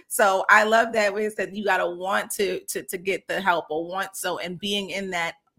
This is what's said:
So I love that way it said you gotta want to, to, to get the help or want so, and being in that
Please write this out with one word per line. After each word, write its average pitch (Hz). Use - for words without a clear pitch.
So 190
I 214
love 226
that 208
way 214
it 208
said 185
you 208
gotta 185
want 185
to, 185
to, -
to -
get 180
the 175
help 175
or 160
want 190
so, 175
and 175
being 202
in 190
that 170